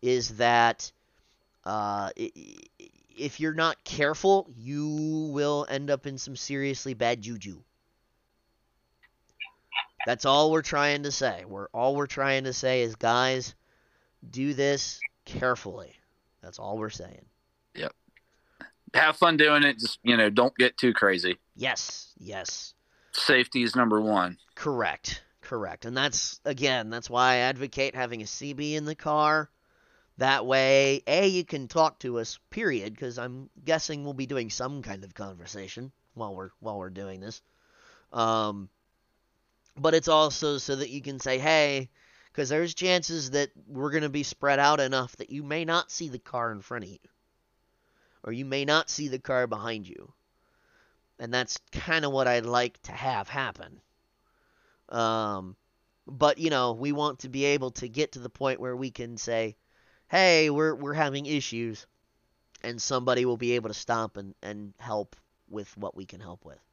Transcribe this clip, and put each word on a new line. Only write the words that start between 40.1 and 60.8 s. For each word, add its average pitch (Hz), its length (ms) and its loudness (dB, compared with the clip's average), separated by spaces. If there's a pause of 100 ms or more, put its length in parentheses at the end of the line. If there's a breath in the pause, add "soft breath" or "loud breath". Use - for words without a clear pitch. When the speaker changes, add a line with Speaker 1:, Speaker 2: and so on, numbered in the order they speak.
Speaker 1:
so 139 180 -4
that 139 140 -6
you 139 100 -8
can 139 200 -10
say, 131 180 -2
"Hey," 143 500 2 (440 soft breath)
'cause 139 160 -4
there's 160 260 0
chances 165 560 0
that 139 200 0 (160)
we're 139 260 -6
gonna 151 180 0
be 143 140 -4
spread 139 340 0
out 143 220 6
enough 131 360 -2
that - 140 -14
you 143 120 -8
may 151 220 -4
not 165 260 0
see 165 180 -8
the 127 100 -10
car 117 340 -6
in 104 80 -12
front 113 240 -10
of 90 60 -18
you. - 80 -20 (1200)
Or 113 100 -10
you 123 120 -8
may 139 220 -2
not 151 240 2
see 156 180 -6
the 131 100 -6
car 127 280 0
behind 107 420 -6
you. - 240 -18 (1040)
And 120 140 -8
that's 123 240 -2 (140)
kinda 160 400 -2
what 135 180 2
I'd 120 160 2
like 120 380 0
to - 100 -16
have 120 380 -4
happen. 123 500 -8 (1080)
Um, 110 680 -2 (500)
but, 139 300 2
you 160 140 -2
know, 127 220 2
we 131 200 -4
want 147 280 -2
to 131 100 -12
be 135 160 -2
able 139 260 2
to 127 160 -10
get 135 240 -4
to 135 60 -16
the 123 100 -12
point 131 320 -4
where 127 160 -6
we 131 140 -6
can 117 260 -12
say, 113 400 -4 (520)
"Hey, 170 420 6
we're, 156 240 2
we're 139 180 -8